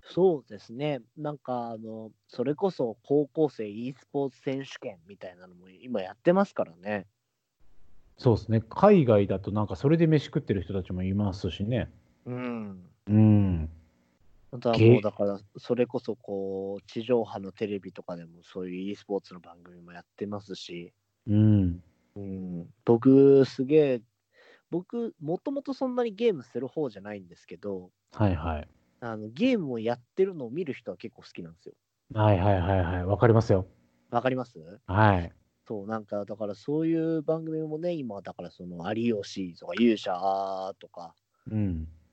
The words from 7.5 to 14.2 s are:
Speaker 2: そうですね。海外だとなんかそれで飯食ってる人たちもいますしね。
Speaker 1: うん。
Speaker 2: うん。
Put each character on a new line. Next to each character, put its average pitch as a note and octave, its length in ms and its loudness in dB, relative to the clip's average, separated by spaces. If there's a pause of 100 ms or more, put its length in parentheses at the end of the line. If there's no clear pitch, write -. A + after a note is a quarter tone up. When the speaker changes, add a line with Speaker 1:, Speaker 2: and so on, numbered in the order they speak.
Speaker 2:
そ A#2+ 180 4
う - 20 0
で - 60 -4
す - 80 -8
ね。 A2 200 2
海 F#3+ 340 6
外 G#2 220 6
だ F#2+ 140 -4
と G2+ 100 -8
な G#2 140 0
ん - 20 -6
か - 80 -6
そ C3+ 140 -2
れ D#3+ 80 4
で E3 100 4
飯 D#3 200 2
食 - 120 -4
っ D3 40 -4
て A2 120 -2
る F#2+ 80 -2
人 F#2+ 120 -10
た F#2+ 100 -2
ち - 80 -10
も F#2 100 -4
い F#2+ 100 -2
ま G2+ 220 0
す F#2+ 160 -6
し G2 140 -6
ね。 G#2+ 260 -2 (340)
Speaker 1:
う B2 80 -10
ん。 A#2 500 -8 (260)
Speaker 2:
う G2+ 40 2
ん。 G2+ 560 4 (840)